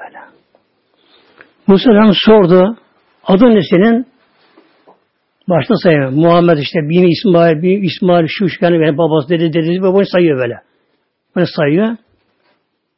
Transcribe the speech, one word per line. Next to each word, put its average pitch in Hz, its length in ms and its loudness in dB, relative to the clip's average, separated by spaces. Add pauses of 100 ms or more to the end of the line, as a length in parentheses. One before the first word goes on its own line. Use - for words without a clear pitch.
böyle. - 140 -20 (1500)
Musa 196 240 2
Aleyhisselam 208 240 4
sordu. 190 640 2 (480)
"Adın 220 300 2
ne 196 80 2
senin?" 226 440 0 (1400)
Başta 165 340 -2
sayıyor. 143 280 0
Muhammed 170 480 2
işte, 147 220 -6
bin 170 280 0
İsmail, 170 540 0
bin 190 200 -2
İsmail, 175 460 -2
şu, 185 200 -4
şu, - 160 -6
yani 170 160 0
benim 151 180 -2
babası, 156 300 -2
dedi, 165 240 -2
dedi, 160 160 -2
dedi, 180 140 -4
bunu 196 240 0
sayıyor 170 320 0
böyle. 117 160 -4 (800)
Bunu 180 100 0
sayıyor. 180 500 -2 (1000)